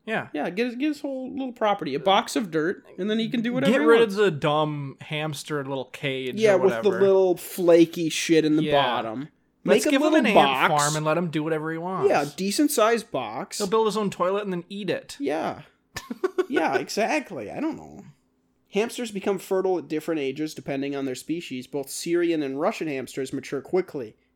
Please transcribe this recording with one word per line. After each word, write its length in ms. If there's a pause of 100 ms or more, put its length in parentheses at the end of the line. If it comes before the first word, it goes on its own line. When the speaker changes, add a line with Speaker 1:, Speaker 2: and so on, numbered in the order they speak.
Speaker 1:
Yeah. 260
Speaker 2:
Yeah, 180
get 180
his, 100
get 100
his 140
whole 280
little 220
property, 420
a 60
box 380
of 140
dirt, 340 (120)
and 140
then 80
he 80
can 140
do 100
whatever 220
Speaker 1:
Get 80
Speaker 2:
he 40
Speaker 1:
rid 140
Speaker 2:
wants. 160
Speaker 1:
of 80
the 80
dumb 720
hamster 640
little 260
cage 480
Speaker 2:
Yeah, 140
Speaker 1:
or 60
Speaker 2:
with 240
the 60
Speaker 1:
whatever. 160
Speaker 2:
little 300
flaky 720
shit 380
in 100
the 80
Speaker 1:
Yeah. 180
Speaker 2:
bottom. 460 (380)
Speaker 1:
Let's 180
Speaker 2:
Make 40
a 40
Speaker 1:
give 100
him 120
Speaker 2:
little 120
Speaker 1:
an 80
Speaker 2:
box. 380
Speaker 1:
ant 80
farm 160
and 100
let 120
him 120
do 140
whatever 260
he 80
wants. 320
Speaker 2:
Yeah, 140 (140)
decent 340
sized 400
box. 460
Speaker 1:
He'll 100
build 200
his 100
own 120
toilet 360
and 80
then 160
eat 200
it. 300
Speaker 2:
Yeah. 440 (320)
Speaker 1:
<laughs> 160 (360)
Speaker 2:
Yeah, 300
exactly. 760
I 100
don't 160
know. 260 (680)
Hamsters 380
become 260
fertile 400
at 120
different 320
ages 320
depending 440
on 80
their 100
species. 520
Both 220
Syrian 540
and 160
Russian 300
hamsters 440
mature 280
quickly 540 (200)